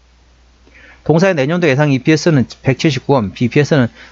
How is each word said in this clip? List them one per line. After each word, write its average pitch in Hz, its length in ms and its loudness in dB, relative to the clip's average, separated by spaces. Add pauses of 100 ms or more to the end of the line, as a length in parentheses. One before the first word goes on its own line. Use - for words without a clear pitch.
(1040)
동사의 175 320 0
내년도 160 320 -2
예상 143 240 2
이피에스는 147 540 0 (180)
백칠십구 135 500 -2
원, 110 200 -2
비피에스는 135 540 0 (240)